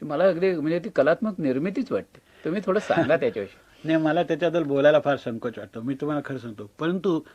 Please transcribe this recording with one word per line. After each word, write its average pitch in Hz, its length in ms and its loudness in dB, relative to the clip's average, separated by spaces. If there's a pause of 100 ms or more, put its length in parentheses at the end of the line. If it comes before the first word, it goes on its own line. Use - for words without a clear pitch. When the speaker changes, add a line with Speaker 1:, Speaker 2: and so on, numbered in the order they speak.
Speaker 1:
ती - 40 -12
मला 151 180 -2
अगदी 185 280 2
म्हणजे 160 280 0
ती 175 100 -10
कलात्मक 175 500 2
निर्मितीच 165 520 -2
वाटते. - 300 -6 (240)
तुम्ही 175 200 -2
थोडं 190 140 0
सांगा 160 380 2
Speaker 2:
<laughs> - 0 -
Speaker 1:
त्याच्याविषयी. 120 760 -4
Speaker 2:
नाही, 160 140 2
मला 160 180 2
त्याच्याबद्दल 160 460 0
बोलायला 143 300 6
फार 143 160 0
संकोच 120 420 -6
वाटतो, 104 240 -12
मी 127 120 -4
तुम्हाला 147 320 -4
खरं 139 120 -8
सांगतो. 110 420 -12
परंतु 165 420 0 (140)